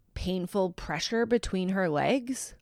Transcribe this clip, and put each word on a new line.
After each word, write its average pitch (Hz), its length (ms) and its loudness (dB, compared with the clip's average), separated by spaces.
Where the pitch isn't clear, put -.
painful 185 600 0
pressure 226 520 -2
between 190 440 2
her 190 200 2
legs. 233 720 0